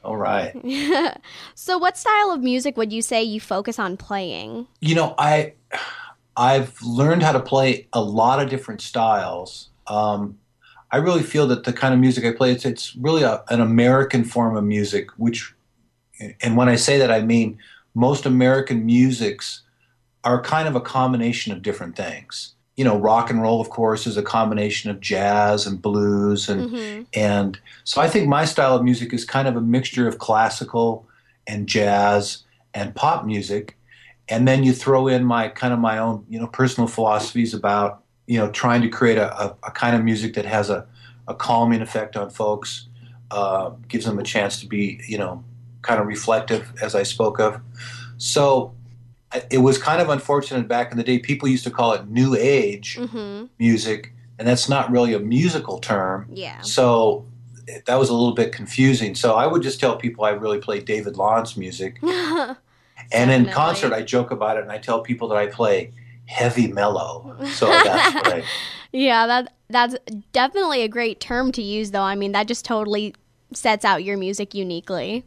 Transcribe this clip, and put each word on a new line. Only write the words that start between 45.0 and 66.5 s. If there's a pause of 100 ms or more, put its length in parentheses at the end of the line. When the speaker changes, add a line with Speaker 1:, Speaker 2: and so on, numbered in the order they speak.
Speaker 1:
you
know, (400)
kind
of
reflective, (100)
as
I
spoke
of. (580)
So (560)
I,
it
was
kind
of
unfortunate
back
in
the
day.
People
used
to
call
it
new
age
Speaker 2:
Mm-hmm. (140)
Speaker 1:
music, (280)
and
that's
not
really
a
musical
term.
Speaker 2:
Yeah.
Speaker 1:
So (640)
that
was
a
little
bit
confusing.
So
I
would
just
tell
people
I
really
play
David
Lawn's
music.
Speaker 2:
<laughs> (560)
Speaker 1:
And
in
Speaker 2:
Definitely.
Speaker 1:
concert,
I
joke
about
it,
and
I
tell
people
that
I
play (320)
heavy